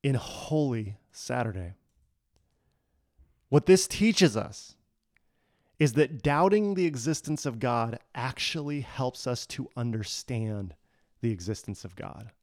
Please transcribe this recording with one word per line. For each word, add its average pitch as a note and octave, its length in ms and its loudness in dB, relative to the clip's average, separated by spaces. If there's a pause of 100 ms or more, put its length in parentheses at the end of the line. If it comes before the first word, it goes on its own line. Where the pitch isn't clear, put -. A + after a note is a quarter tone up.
in C#3 100 4
Holy A#2+ 840 -2 (120)
Saturday. F#2+ 640 -6 (1700)
What C#3+ 180 4
this F#3 220 8
teaches F#3+ 480 4
us - 400 -8 (1000)
is C#3+ 180 2
that C#3+ 280 2
doubting G3 520 4
the F3+ 120 2
existence D3 580 -2
of A#2+ 140 -2
God A#2 400 0 (160)
actually C#3+ 680 -4
helps - 440 -4
us B2 180 -2
to - 320 -8
understand A2 960 -4 (480)
the A#2 120 0
existence G2 520 -6
of F2+ 120 -14
God. G#2+ 340 -14 (120)